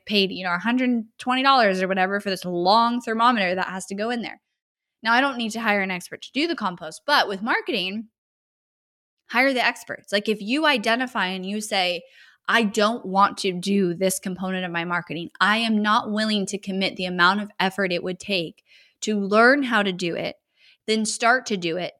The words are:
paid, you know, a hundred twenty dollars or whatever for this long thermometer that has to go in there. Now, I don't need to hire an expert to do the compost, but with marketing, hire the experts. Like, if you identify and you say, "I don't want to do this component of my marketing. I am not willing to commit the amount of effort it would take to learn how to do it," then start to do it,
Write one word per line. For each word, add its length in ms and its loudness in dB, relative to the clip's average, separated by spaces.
paid, 260 2
you 140 -10
know, 80 -2
a 60 -2
hundred 440 0
twenty 260 -2
dollars 380 4
or 60 0
whatever 320 0
for 100 -6
this 160 -4
long 560 2
thermometer 540 0
that 120 -2
has 200 -10
to 80 -8
go 140 -4
in 120 -6
there. 200 -12
Now, 100 2
I 80 6
don't 160 0
need 140 -4
to 100 -6
hire 200 2
an 100 -2
expert 300 -8
to 100 -20
do 160 0
the 80 -2
compost, 500 -8
but 220 4
with 140 -6
marketing, 640 -4
hire 260 2
the 120 0
experts. 480 -4
Like, 160 0
if 120 -2
you 240 0
identify 640 0
and 180 -6
you 140 -6
say, 440 -2
"I 160 4
don't 420 0
want 340 2
to 120 0
do 440 0
this 220 0
component 480 -6
of 60 -8
my 140 -4
marketing. 460 -6
I 160 4
am 240 2
not 300 2
willing 340 0
to 120 -8
commit 380 -2
the 100 -4
amount 360 4
of 180 -10
effort 320 0
it 120 -2
would 160 -6
take 440 -4
to 180 -2
learn 440 4
how 200 2
to 80 0
do 240 -4
it," 200 -6
then 180 0
start 420 2
to 100 -2
do 180 -2
it, 240 -6